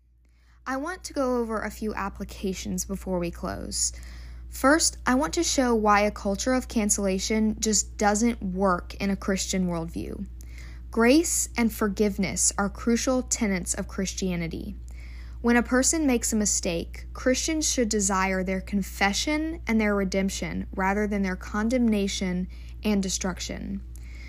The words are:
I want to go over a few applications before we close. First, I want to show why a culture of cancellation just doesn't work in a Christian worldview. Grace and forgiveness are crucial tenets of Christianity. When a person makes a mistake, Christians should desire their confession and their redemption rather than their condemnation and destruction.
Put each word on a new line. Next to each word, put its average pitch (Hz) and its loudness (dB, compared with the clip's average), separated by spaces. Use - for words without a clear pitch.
I 262 -2
want 339 -6
to 320 -10
go 254 2
over 226 -2
a 214 -4
few 214 -4
applications 196 -4
before 185 -2
we 175 -2
close. - -4
First, - 4
I 247 4
want 302 0
to 339 2
show 247 2
why 208 6
a 208 2
culture 208 0
of 254 0
cancellation 214 2
just - 0
doesn't 214 4
work 185 0
in 196 -2
a 190 0
Christian 190 0
worldview. 170 -6
Grace 262 4
and 233 2
forgiveness 196 0
are 202 2
crucial 240 0
tenets 190 -2
of 202 -4
Christianity. 185 -4
When 240 6
a 240 6
person 269 4
makes 240 2
a 220 4
mistake, - -2
Christians 294 2
should 233 2
desire 190 2
their 190 -2
confession 247 0
and 220 4
their 208 2
redemption 190 -2
rather 196 0
than 202 0
their 185 0
condemnation 208 0
and 208 2
destruction. 190 -4